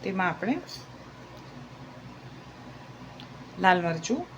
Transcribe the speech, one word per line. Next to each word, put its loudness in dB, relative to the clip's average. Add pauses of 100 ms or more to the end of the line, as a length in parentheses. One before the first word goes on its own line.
તેમાં 4
આપણે 2 (3000)
લાલ 12
મરચું 4 (180)